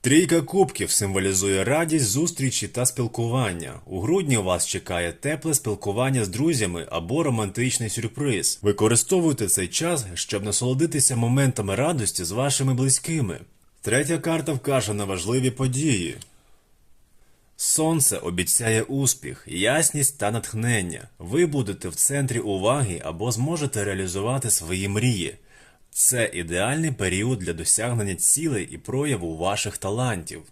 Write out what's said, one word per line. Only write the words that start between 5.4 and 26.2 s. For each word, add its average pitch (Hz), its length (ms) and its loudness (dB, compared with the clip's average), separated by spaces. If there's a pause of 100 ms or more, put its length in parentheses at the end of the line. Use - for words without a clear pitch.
спілкування 113 720 0
з - 20 -6
друзями 107 640 0
або 95 320 -2
романтичний 117 680 0
сюрприз. 120 720 -2
Використовуйте 110 840 4
цей 92 200 0
час, 156 460 -2
щоб 101 300 -4
насолодитися 131 720 2
моментами 117 600 2
радості 123 480 0
з 82 80 -4
вашими 135 420 0
близькими. 135 680 0 (420)
Третя 143 360 2
карта 160 360 -2
вкаже 127 400 0
на 104 120 -2
важливі 110 460 0
події. 127 640 0 (1400)
Сонце 160 600 2
обіцяє 110 640 0
успіх, - 680 -2
ясність 131 680 0
та 104 140 0
натхнення. 113 760 -2 (120)
Ви 127 260 2
будете 107 440 -2
в 80 60 -10
центрі 135 440 0
уваги 104 680 0
або 87 260 -4
зможете 135 520 -2
реалізувати 98 680 -2
свої 92 380 0
мрії. 101 480 0 (600)
Це 120 380 2